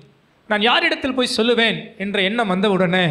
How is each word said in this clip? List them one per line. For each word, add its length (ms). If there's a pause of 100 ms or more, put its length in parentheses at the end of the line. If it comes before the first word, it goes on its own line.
(480)
நான் 120
யாரிடத்தில் 540
போய் 220
சொல்லுவேன்?" 600
என்ற 260
எண்ணம் 260
வந்தவுடனே 640